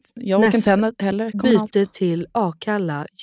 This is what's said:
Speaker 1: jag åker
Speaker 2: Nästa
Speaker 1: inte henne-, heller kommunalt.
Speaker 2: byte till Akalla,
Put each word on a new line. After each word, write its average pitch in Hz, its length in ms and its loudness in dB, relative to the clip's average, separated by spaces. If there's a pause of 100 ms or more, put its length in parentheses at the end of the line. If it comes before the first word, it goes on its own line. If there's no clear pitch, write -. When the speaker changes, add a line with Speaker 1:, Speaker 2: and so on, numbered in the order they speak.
(140)
Speaker 1:
jag 196 260 -2
åker 220 60 6
Speaker 2:
Nästa 220 120 2
Speaker 1:
inte 208 120 2
henne-, 214 280 2
heller 202 320 -4
kommunalt. 214 420 2
Speaker 2:
byte 202 200 0
till 175 400 -2
Akalla, 175 760 -4 (160)